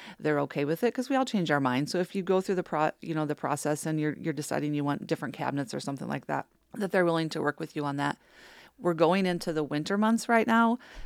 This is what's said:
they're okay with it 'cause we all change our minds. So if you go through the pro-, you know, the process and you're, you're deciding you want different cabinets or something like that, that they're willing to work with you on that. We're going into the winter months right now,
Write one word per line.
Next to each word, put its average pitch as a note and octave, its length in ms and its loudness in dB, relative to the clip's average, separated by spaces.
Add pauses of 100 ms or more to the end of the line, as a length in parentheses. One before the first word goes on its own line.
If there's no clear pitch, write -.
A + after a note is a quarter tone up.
(180)
they're D3+ 240 0
okay C#3+ 220 -2
with D3+ 180 0
it A#3 120 2
'cause B3+ 160 -4
we C4+ 80 2
all C4 80 2
change F3 260 0
our D3 80 4
minds. C3+ 320 0
So F3+ 80 0
if F3+ 160 -2
you G3 80 -2
go F#3 160 2
through F#3+ 160 -2
the F3+ 80 0
pro-, D#3 280 2 (100)
you E3 120 -6
know, D#3 120 0
the D3 100 -2
process D3 500 -2
and D#3 140 0
you're, D3+ 180 0
you're D#3+ 160 -4
deciding D3 400 -2
you C#3+ 120 0
want C#3+ 220 -2
different D3 260 -4
cabinets C#3 400 -4
or C#3 80 -6
something C#3 260 -8
like C#3 200 -6
that, C#3+ 180 -4 (300)
that G3+ 160 -4
they're F#3 140 4
willing E3 240 2
to D#3 120 -6
work D3 180 -2
with D#3+ 160 -8
you D3+ 80 -2
on C#3+ 140 -2
that. C#3+ 200 0 (600)
We're F3 160 0
going E3+ 320 4
into F3 280 -2
the D3+ 100 0
winter D3 340 -2
months A3 300 2
right A#3 200 4
now, A#3 320 4 (260)